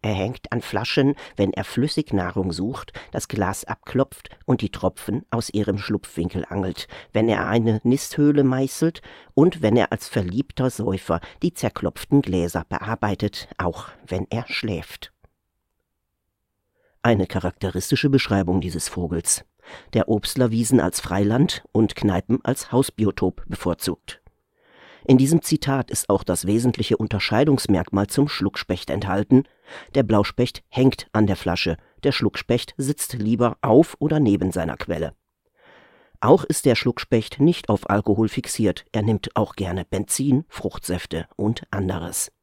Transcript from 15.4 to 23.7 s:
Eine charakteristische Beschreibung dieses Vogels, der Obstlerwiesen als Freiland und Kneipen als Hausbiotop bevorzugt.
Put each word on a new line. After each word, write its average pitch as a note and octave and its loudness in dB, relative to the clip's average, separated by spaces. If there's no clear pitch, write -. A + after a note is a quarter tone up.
Eine G#2+ 4
charakteristische F#2 -2
Beschreibung G2 2
dieses D#2 -6
Vogels, E2+ -4
der A2 4
Obstlerwiesen A2+ 2
als F2 0
Freiland G#2 2
und G#2+ 2
Kneipen G2+ 0
als - -4
Hausbiotop G#2+ 0
bevorzugt. - -6